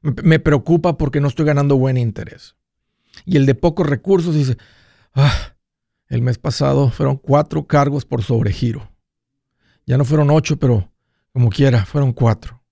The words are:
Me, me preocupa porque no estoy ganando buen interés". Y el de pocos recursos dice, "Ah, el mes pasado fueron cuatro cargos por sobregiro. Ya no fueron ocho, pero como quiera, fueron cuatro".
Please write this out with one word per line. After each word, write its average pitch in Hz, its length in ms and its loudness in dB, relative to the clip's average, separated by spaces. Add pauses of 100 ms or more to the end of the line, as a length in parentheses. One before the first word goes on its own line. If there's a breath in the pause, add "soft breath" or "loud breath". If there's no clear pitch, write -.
Me, 139 220 -4
me 160 180 4
preocupa 160 560 0
porque 143 240 -2
no 143 80 0
estoy 151 160 -2
ganando 143 320 2
buen 131 220 0
interés". - 580 -8 (720 loud breath)
Y 180 100 0
el 135 80 4
de 135 100 2
pocos 165 320 -2
recursos 170 480 0
dice, 131 220 0 (560 soft breath)
"Ah, - 420 0 (540)
el 120 140 -4
mes 123 160 -2
pasado 139 520 0
fueron 135 260 -2
cuatro 147 500 -2
cargos 143 400 0
por 117 160 -4
sobregiro. - 680 -2 (960)
Ya 127 140 0
no 139 80 0
fueron 147 240 2
ocho, 151 260 0
pero 117 340 0 (440)
como 120 160 2
quiera, 123 340 2
fueron 135 300 -2
cuatro". - 580 -2